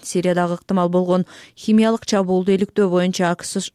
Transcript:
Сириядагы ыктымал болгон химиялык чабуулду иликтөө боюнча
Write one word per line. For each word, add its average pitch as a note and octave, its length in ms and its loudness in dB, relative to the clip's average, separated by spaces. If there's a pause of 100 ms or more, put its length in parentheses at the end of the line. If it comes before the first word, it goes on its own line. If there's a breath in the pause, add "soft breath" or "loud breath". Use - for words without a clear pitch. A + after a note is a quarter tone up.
Сириядагы F3 500 -2
ыктымал F3 360 -2
болгон F3+ 360 0 (320 loud breath)
химиялык A3 480 2
чабуулду F#3 460 0
иликтөө G3 360 0
боюнча F3+ 480 0 (400)